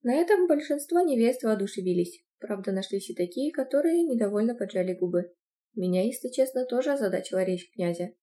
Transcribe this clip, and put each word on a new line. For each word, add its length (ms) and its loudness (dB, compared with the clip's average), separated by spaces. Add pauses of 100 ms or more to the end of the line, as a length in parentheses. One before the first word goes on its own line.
На 120 2
этом 320 4
большинство 540 2
невест 420 2
воодушевились, 800 0 (160)
правда, 340 -6
нашлись 360 -4
и 60 -8
такие, 360 -2
которые 520 2
недовольно 520 0
поджали 380 -2
губы. 400 -2 (420)
Меня, 300 2
если 240 -4
честно, 360 0
тоже 280 0
озадачила 520 -2
речь 280 -4
князя. 400 -4 (100)